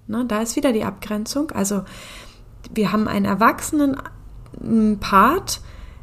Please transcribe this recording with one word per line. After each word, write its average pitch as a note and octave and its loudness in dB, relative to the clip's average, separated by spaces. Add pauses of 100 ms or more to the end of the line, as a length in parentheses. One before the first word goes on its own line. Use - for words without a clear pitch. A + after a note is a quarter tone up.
Ne, A#3 -2
da G#3+ 0
ist A3+ -4
wieder C#4 2
die A3 0
Abgrenzung. G#3+ -4
Also G3 0 (920)
wir G3 2
haben G#3+ 2
einen G3+ 0
erwachsenen C4+ 2 (1000)
Part, A#3+ 4 (420)